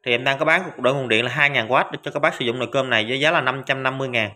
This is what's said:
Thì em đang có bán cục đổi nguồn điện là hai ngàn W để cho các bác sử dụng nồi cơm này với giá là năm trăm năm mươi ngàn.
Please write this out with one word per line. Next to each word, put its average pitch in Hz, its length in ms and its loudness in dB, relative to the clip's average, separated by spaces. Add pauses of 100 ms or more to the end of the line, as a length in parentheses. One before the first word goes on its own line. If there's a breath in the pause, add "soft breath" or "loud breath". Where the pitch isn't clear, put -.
Thì 127 80 0
em 123 120 0
đang 139 140 0
có 151 60 0
bán 170 200 2
cục 147 160 -12
đổi 127 140 4
nguồn 135 140 -4
điện 113 160 2
là 123 60 -2
hai 143 200 2
ngàn 117 180 0
W 135 220 2
để 143 120 -10
cho 143 80 -8
các 147 100 -6
bác 165 140 2
sử 131 100 -6
dụng 117 140 0
nồi 117 140 -2
cơm 131 180 0
này 110 180 2
với 135 120 -2
giá 151 100 4
là 170 100 2
năm 131 260 -2
trăm 135 160 -2
năm 131 160 -2
mươi 135 100 -4
ngàn. 110 280 0